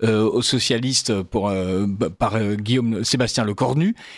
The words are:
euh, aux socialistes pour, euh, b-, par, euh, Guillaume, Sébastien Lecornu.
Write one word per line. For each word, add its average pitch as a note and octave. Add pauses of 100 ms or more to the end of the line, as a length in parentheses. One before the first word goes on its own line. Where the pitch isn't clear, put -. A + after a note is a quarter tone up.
euh, A2
aux A#2
socialistes A#2+
pour, G2+
euh, F#2+
b-, G2
par, G2+
euh, G#2
Guillaume, A2+
Sébastien B2
Lecornu. C3 (220)